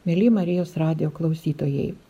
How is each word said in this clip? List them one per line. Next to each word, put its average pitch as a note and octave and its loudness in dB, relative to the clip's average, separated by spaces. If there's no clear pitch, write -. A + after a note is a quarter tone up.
mieli F3+ 2
Marijos F3+ 0
radijo D#3+ 0
klausytojai. D3+ -2